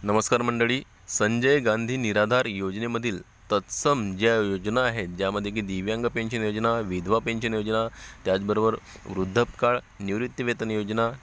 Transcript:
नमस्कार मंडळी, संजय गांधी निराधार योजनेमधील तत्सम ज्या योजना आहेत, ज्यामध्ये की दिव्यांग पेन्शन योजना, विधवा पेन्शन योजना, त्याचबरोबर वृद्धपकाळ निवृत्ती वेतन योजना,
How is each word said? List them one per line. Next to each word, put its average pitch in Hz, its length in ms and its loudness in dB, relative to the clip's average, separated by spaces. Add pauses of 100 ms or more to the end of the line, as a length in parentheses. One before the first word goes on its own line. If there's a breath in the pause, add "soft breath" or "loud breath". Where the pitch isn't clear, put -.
नमस्कार 107 400 2
मंडळी, 120 400 0 (260)
संजय 120 500 4
गांधी 117 380 0
निराधार 110 480 2
योजनेमधील 110 760 -4 (300)
तत्सम 104 640 0
ज्या 113 200 4
योजना 104 440 0
आहेत, 117 280 0
ज्यामध्ये 98 440 -2
की 110 80 -4
दिव्यांग 101 460 -2
पेन्शन 113 360 -2
योजना, 110 300 0
विधवा 98 460 0
पेन्शन 113 360 -2
योजना, 110 340 0 (360 loud breath)
त्याचबरोबर 104 500 2 (320 loud breath)
वृद्धपकाळ 113 720 0 (220)
निवृत्ती 113 420 -4
वेतन 113 280 -2
योजना, 110 400 0 (120)